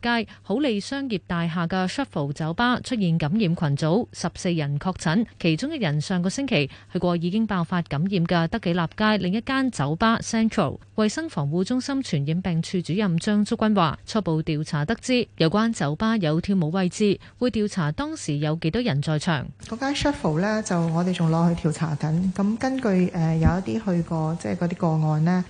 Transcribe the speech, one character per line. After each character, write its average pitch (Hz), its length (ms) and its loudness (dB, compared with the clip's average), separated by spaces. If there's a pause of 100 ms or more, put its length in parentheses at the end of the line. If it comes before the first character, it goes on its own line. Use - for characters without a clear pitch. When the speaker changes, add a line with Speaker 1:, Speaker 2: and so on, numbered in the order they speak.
Speaker 1:
街 233 260 -2 (140)
好 190 160 -2
利 269 200 0
商 277 300 -6
業 214 180 -4
大 170 180 -2
廈 170 220 -2
嘅 185 220 0
Shuffle 160 460 -4
酒 160 200 -4
吧 240 300 2
出 254 160 -4
現 170 180 2
感 147 140 0
染 214 80 2
群 175 160 2
組， 156 560 0
十 - 240 -6
四 - 160 -2
人 143 260 0
確 180 200 -4
診， 185 280 2 (140)
其 160 160 2
中 277 180 -4
一 320 40 -6
人 151 240 0
上 180 200 -2
個 185 80 0
星 277 160 -4
期 147 240 0 (220)
去 180 80 -4
過 175 160 2
已 170 140 -2
經 220 180 0
爆 185 160 0
發 175 200 0
感 143 180 -4
染 185 240 2
嘅 170 240 2
德 233 100 -2
己 175 140 0
立 180 80 0 (160)
街 214 220 4
另 180 140 0
一 226 60 0
間 262 320 -2
酒 147 240 -2
吧 - 240 2
Central。 220 600 0 (180)
衛 214 100 2
生 311 220 -2
防 143 200 -2
護 175 140 0
中 254 160 0
心 277 240 -4
傳 143 240 -2
染 165 140 0
病 165 200 0
處 175 200 -2
主 - 120 -4
任 185 240 2
張 208 280 2
竹 233 100 0
君 214 180 2
話， 175 320 4
初 - 160 -2
步 160 220 0
調 156 180 -2
查 151 220 -2
得 156 120 0
知， 247 300 0 (120)
有 160 120 4
關 220 240 2
酒 151 220 0
吧 220 220 0
有 160 240 2
跳 202 160 -2
舞 156 140 2
位 185 180 2
置， 208 280 2 (220)
會 247 120 2
調 208 180 0
查 151 240 0
當 302 240 -6
時 147 220 -4
有 151 180 0
幾 165 120 -2
多 226 120 0
人 185 200 0
在 156 160 0
場。 147 300 -2 (180)
Speaker 2:
嗰 226 140 -10
間 277 160 -2
Shuffle 262 460 0
呢， 214 200 0
就 196 160 -2 (100)
我 165 180 2
哋 185 80 0
仲 165 180 2
落 170 240 4
去 170 140 0
調 - 20 2
查 156 240 -2
緊。 170 380 0
咁 208 240 0
根 262 240 -2
據， 185 320 2
呃， 160 240 0
有 160 100 4
一 190 320 0
啲 214 60 -8
去 175 180 2
過， 160 320 -2
即 208 140 -6
係 196 80 -2
嗰 175 100 0
啲 175 80 -2
個 160 320 0
案 156 160 2
呢， 180 260 2